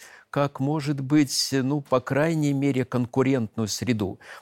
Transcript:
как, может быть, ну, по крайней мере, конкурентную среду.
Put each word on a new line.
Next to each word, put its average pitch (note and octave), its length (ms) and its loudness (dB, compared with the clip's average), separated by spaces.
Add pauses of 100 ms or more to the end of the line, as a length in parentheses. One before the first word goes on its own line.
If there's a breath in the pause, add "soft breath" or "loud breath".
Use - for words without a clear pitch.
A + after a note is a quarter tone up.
(300 loud breath)
как, C#3+ 300 -2
может C#3+ 400 -2
быть, C#3 520 2
ну, C3+ 280 0
по C3 200 2
крайней D3+ 520 0
мере, C3+ 320 0
конкурентную B2 840 0
среду. G#2+ 500 -2 (240 loud breath)